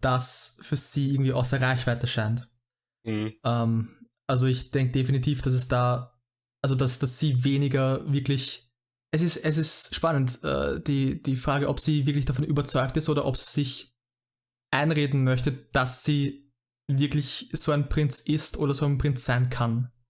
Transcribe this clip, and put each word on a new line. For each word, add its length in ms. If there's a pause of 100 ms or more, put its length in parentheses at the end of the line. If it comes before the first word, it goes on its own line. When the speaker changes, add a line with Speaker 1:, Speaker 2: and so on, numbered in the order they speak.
Speaker 1:
das 600
für 140
sie 360
irgendwie 220
außer 260
Reichweite 460
scheint. 420 (560)
Speaker 2:
Mhm. 300 (100)
Speaker 1:
Ähm, 640 (180)
also 200
ich 240
denk 240
definitiv, 480
dass 100
es 160
da, 500 (440)
also 120
dass, 240
dass 200
sie 260
weniger 680
wirklich, 600 (400)
es 80
ist, 160
es 220
ist 360
spannend, 480
äh, 380
die, 420
die 140
Frage, 320
ob 100
sie 280
wirklich 180
davon 220
überzeugt 500
ist 140
oder 160
ob 100
sie 160
sich 420 (760)
einreden 540
möchte, 280
dass 520
sie 460 (380)
wirklich 640
so 200
ein 180
Prinz 300
ist 360
oder 160
so 140
ein 100
Prinz 300
sein 240
kann. 420 (180)